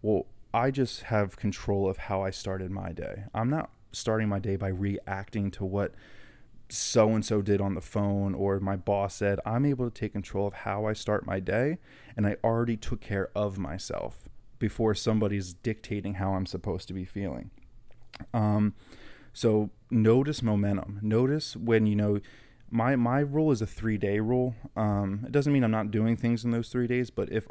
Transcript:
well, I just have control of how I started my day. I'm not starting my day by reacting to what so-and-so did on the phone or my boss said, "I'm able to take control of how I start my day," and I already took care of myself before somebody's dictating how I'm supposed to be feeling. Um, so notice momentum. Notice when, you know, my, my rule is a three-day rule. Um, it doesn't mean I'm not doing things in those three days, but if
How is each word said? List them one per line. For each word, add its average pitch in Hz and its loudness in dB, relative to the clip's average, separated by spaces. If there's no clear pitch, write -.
well, 104 2
I 123 2
just 131 -2
have 104 0
control 98 0
of 98 -4
how 98 -2
I 95 -2
started 95 -6
my 95 -6
day. 101 -10
I'm 113 0
not 156 -2
starting 110 0
my 101 0
day 98 -2
by 98 -2
reacting 98 -2
to 101 -6
what 98 -2
so-and-so 110 2
did 101 2
on 98 0
the - -6
phone 101 0
or 98 0
my 98 -2
boss 98 0
said, 101 2
"I'm 117 2
able 127 2
to - -10
take - -6
control 101 -2
of 98 -4
how 101 -4
I 110 0
start - -2
my 95 -2
day," 117 0
and 104 2
I 101 0
already 117 2
took - -4
care 98 -4
of 101 -2
myself - -8
before 110 2
somebody's 101 0
dictating 101 -6
how 95 0
I'm 95 0
supposed 90 -6
to 92 -10
be 92 -6
feeling. 87 -6
Um, 107 2
so 107 4
notice 123 4
momentum. 101 0
Notice 127 2
when, 113 4
you 104 4
know, 104 2
my, 117 2
my 120 2
rule 147 2
is 110 2
a 107 -2
three-day 104 0
rule. 123 2
Um, 101 0
it 127 -10
doesn't 143 4
mean 135 6
I'm 110 4
not 107 0
doing 113 2
things 117 0
in 117 0
those 117 -2
three 123 0
days, 123 0
but - -4
if 107 -2